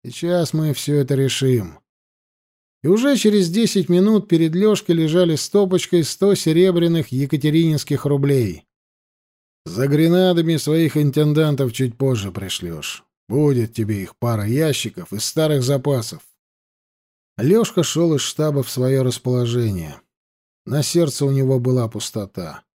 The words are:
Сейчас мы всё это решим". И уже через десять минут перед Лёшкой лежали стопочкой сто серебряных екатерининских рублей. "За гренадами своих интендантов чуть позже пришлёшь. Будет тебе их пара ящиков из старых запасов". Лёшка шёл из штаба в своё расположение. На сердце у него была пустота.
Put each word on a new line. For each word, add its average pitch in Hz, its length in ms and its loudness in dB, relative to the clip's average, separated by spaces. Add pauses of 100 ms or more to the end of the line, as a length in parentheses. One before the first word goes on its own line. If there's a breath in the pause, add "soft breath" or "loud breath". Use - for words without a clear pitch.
Сейчас 170 480 -2
мы 156 220 0
всё 147 220 -2
это 139 180 0
решим". 127 640 0 (1040)
И - 60 -4
уже 247 300 4
через 202 320 2
десять 196 400 0
минут 196 380 4
перед 160 260 2
Лёшкой 196 400 0
лежали 165 420 2
стопочкой 180 640 0
сто 196 320 0
серебряных 170 760 2
екатерининских 147 1000 0
рублей. 139 600 0 (1000)
"За 110 200 -4
гренадами 165 720 2
своих 156 400 0
интендантов 147 760 0
чуть 123 240 -4
позже 113 340 -2
пришлёшь. 87 720 -10 (240)
Будет 127 460 0
тебе 104 280 -2
их - 140 -14
пара 110 300 -2
ящиков 156 640 -4
из 101 120 -8
старых 151 380 0
запасов". 127 600 -4 (1120)
Лёшка 185 460 2
шёл 160 320 0
из 135 80 -2
штаба 147 400 -2
в - 80 -8
своё 131 320 0
расположение. 120 1000 -2 (680)
На 139 160 -2
сердце 156 420 0
у 139 60 0
него 135 300 0
была 123 280 0
пустота. 98 760 -10 (120)